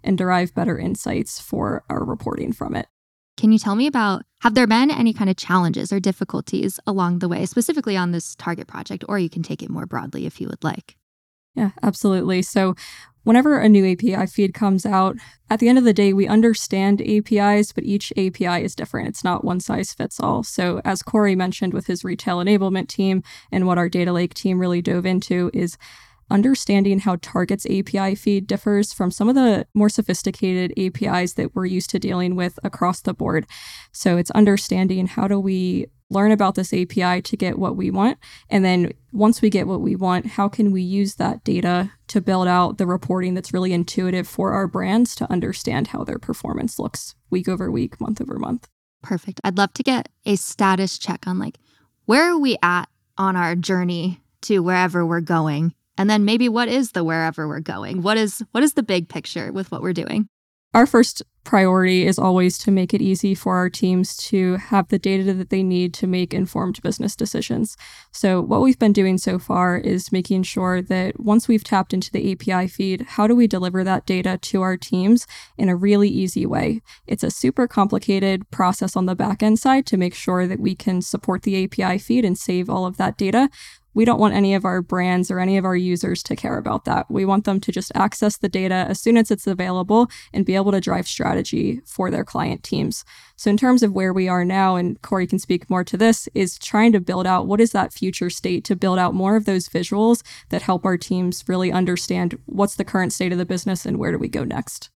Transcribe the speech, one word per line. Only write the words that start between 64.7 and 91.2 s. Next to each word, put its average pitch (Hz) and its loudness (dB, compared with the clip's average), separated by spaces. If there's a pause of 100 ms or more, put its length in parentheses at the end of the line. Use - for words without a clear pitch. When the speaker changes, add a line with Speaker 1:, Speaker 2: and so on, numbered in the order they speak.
Speaker 1:
the 196 0
data 190 0
that 185 -4
they 190 0
need 180 0
to - -4
make 180 -2
informed 190 -4
business - -4
decisions. - -4 (340)
So 185 0
what 196 2
we've 262 4
been 214 6
doing 190 4
so 185 -2
far 180 0
is 185 -2
making 185 0
sure 185 -2
that 185 -2
once 214 2
we've 220 2
tapped 190 0
into 185 -4
the - -2
A 185 -2
P 185 -6
I 185 0
feed, 190 -4
how 208 0
do 233 4
we 240 6
deliver 185 0
that 185 0
data 185 -2
to 190 -2
our 185 0
teams 190 2 (300)
in 196 2
a 180 2
really 202 4
easy 185 -2
way? - -2 (260)
It's - -2
a - -2
super 254 0
complicated 196 0
process 185 0
on 185 2
the 180 -2
back 202 -2
end 214 4
side 269 4
to 196 0
make 180 0
sure 180 -2
that 190 -6
we 196 -2
can 185 -2
support 185 -4
the 196 0
A 190 0
P - -4
I 185 0
feed 233 0
and 185 0
save 180 -4
all 185 -2
of 180 -6
that 190 -2
data. 220 2 (440)
We 214 4
don't 226 4
want 214 4
any 196 4
of 202 0
our 180 0
brands 180 0
or 185 -2
any 190 2
of 190 2
our 185 0
users 180 -2
to - -4
care - -4
about - -4
that. - -2
We 190 0
want 196 2
them 196 0
to - -4
just - -8
access 208 0
the 196 -2
data 185 0
as 185 -4
soon 226 4
as 226 6
it's 202 -2
available 185 2 (240)
and 190 0
be 185 0
able 196 2
to 190 2
drive 175 -2
strategy - -2